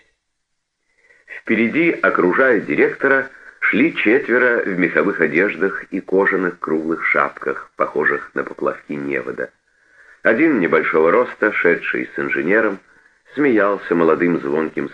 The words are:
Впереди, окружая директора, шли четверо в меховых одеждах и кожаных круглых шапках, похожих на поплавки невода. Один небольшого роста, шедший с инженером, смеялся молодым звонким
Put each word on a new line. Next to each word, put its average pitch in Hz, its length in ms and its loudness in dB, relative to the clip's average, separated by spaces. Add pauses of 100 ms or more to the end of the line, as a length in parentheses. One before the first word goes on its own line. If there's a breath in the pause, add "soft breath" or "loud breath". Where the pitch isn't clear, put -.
(1400 loud breath)
Впереди, 117 500 0
окружая 95 720 2
директора, 135 680 0 (300 loud breath)
шли 139 340 2
четверо 120 680 2
в 92 140 -4
меховых 87 420 0
одеждах 82 680 0
и 95 100 -4
кожаных 92 580 0
круглых 80 480 -2
шапках, - 720 -4
похожих 73 580 -2
на 69 100 -4
поплавки - 480 -6
невода. 64 580 -6 (720 soft breath)
Один 127 380 4
небольшого 80 500 2
роста, 110 420 0
шедший 82 640 0
с - 40 -6
инженером, 95 600 0 (560 soft breath)
смеялся 104 600 0
молодым 82 460 2
звонким 73 540 -4